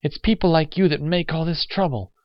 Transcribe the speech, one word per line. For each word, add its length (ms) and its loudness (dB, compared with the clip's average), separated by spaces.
It's 160 -4
people 320 2
like 260 2
you 120 4
that 120 2
make 320 -2
all 120 -2
this 200 -2
trouble. 480 -2